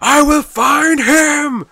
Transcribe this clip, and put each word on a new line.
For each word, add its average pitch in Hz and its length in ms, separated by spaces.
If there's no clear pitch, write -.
I 277 220
will 294 200
find 294 560
him! 294 720